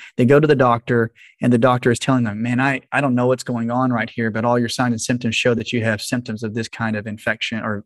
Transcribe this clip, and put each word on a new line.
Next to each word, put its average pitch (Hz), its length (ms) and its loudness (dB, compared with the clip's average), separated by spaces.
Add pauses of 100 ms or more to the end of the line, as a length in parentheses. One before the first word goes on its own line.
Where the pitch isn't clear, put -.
(180)
they 123 80 4
go 143 140 6
to 156 80 4
the 151 80 6
doctor, 120 560 2 (300)
and 123 120 4
the 117 60 4
doctor 123 320 4
is 117 80 0
telling 127 240 2
them, 107 180 -4
"Man, 120 180 -2
I, 135 220 0 (100)
I 135 100 0
don't 135 120 0
know 123 140 2
what's 127 160 0
going 117 260 -4
on 123 240 0
right 110 160 -4
here, 113 220 -4
but 110 120 -4
all 120 140 2
your 120 120 0
signs 123 240 -2
and 113 80 -4
symptoms 120 340 -2
show 123 180 2
that 113 180 -4
you 113 120 -2
have 110 180 -2
symptoms 120 400 -6
of 110 140 -8
this 113 120 -4
kind 113 280 -6
of 104 100 -6
infection 110 540 -6
or 107 260 -6